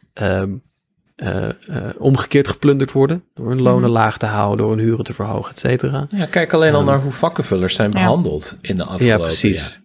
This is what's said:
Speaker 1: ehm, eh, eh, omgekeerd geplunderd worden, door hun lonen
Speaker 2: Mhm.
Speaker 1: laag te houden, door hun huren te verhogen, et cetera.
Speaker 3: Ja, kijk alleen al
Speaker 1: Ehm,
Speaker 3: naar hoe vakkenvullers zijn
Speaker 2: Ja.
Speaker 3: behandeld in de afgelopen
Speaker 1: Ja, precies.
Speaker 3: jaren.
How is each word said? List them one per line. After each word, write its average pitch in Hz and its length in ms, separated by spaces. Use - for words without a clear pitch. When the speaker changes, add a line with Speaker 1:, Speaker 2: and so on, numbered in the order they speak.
Speaker 1:
ehm, 95 360
eh, 98 340
eh, - 60
omgekeerd 135 500
geplunderd 139 440
worden, 139 320
door 117 160
hun 127 120
lonen 127 280
Speaker 2:
Mhm. - 100
Speaker 1:
laag 107 180
te - 80
houden, 104 320
door 110 180
hun 110 100
huren 113 180
te - 100
verhogen, - 380
et - 80
cetera. 135 500
Speaker 3:
Ja, 196 160
kijk 165 280
alleen 160 200
al 147 60
Speaker 1:
Ehm, 143 100
Speaker 3:
naar 139 100
hoe 135 120
vakkenvullers 95 640
zijn 107 160
Speaker 2:
Ja. - 80
Speaker 3:
behandeld 87 640
in 95 160
de 85 60
afgelopen 92 240
Speaker 1:
Ja, 110 100
precies. 85 500
Speaker 3:
jaren. - 180